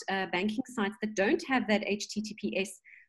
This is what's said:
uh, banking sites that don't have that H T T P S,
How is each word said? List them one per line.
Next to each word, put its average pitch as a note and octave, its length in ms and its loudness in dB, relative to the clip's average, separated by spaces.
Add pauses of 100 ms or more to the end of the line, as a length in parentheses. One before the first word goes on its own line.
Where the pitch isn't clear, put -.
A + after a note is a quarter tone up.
uh, F#3+ 220 0
banking G#3+ 380 0
sites G#3 340 -2
that G#3+ 140 -4
don't B3+ 320 4
have B3 180 2
that G#3 180 4
H G#3 240 -2
T G#3+ 140 -4
T G#3+ 180 -6
P - 160 -2
S, F#3+ 140 0 (380)